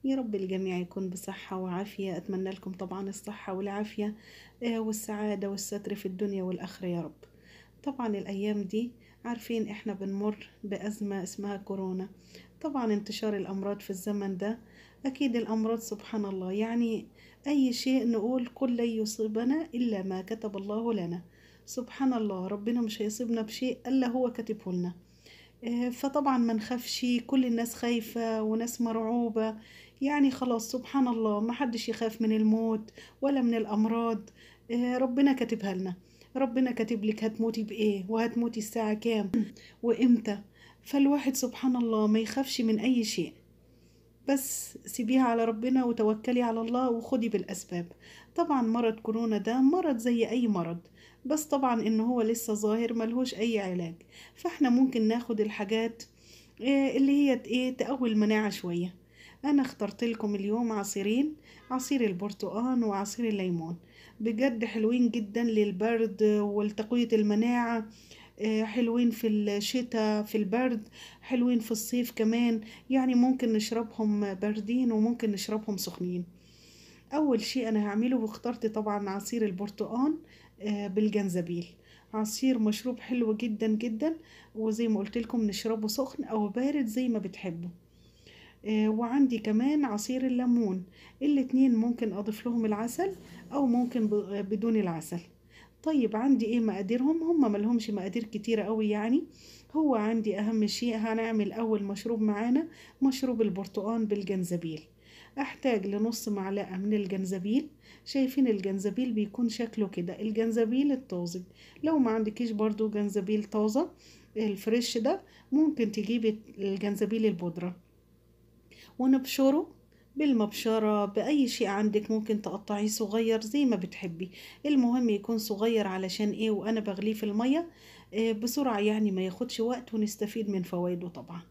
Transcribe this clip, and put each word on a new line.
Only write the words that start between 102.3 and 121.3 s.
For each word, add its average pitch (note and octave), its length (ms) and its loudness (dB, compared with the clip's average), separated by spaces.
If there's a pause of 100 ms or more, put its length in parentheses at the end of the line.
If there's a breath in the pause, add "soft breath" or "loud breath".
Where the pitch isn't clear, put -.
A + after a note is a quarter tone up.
مشروب B3+ 400 2
البرتقان G#3 640 -2
بالجنزبيل. F3+ 720 -2 (580 loud breath)
أحتاج A#3+ 480 -2
لنص G#3+ 420 -2
معلقة F#3+ 480 -4
من G3+ 180 0
الجنزبيل، G3 760 0 (360 loud breath)
شايفين C4 440 2
الجنزبيل G3+ 640 0
بيكون G#3+ 360 0
شكله A3 400 -2
كده، F3+ 320 -6
الجنزبيل A3+ 720 2
الطازج. F3+ 500 -4 (400 loud breath)
لو D#4 160 2
ما A#3+ 120 2
عندكيش A3 400 -2
برضو G#3+ 380 0
جنزبيل G#3 560 0
طازة G#3+ 460 0 (460 loud breath)
الفريش A3 640 0
ده، C#4+ 220 0 (320 loud breath)
ممكن C#4+ 400 4
تجيبي G#3+ 460 0 (200)
الجنزبيل G3+ 680 0
البودرة F3 500 -2 (1200 loud breath)
ونبشره C4+ 720 4 (460 soft breath)
بالمبشرة، A3 880 2
بأي A#3 440 2